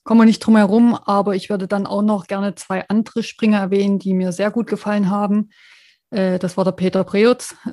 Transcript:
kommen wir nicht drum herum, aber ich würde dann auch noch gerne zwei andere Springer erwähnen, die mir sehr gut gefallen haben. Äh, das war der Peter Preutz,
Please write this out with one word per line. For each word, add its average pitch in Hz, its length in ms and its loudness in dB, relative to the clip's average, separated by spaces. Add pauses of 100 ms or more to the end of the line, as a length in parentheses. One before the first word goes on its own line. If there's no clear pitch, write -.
kommen 226 180 4
wir 220 40 8
nicht 220 140 4
drum 220 160 4
herum, 214 400 4
aber 202 400 -2
ich - 140 -8
würde 190 180 -4
dann 202 180 -2
auch 202 180 -2
noch 208 240 -2
gerne 196 280 -6
zwei - 320 -8
andere 220 340 -2
Springer 214 360 0
erwähnen, 196 420 0
die 190 140 -4
mir 185 180 -2
sehr 190 180 -2
gut 233 180 -4
gefallen 208 420 -2
haben. 208 400 -2 (600)
Äh, 185 300 -2
das 180 160 -6
war 190 80 -2
der 185 80 0
Peter 185 320 -2
Preutz, 226 520 0 (180)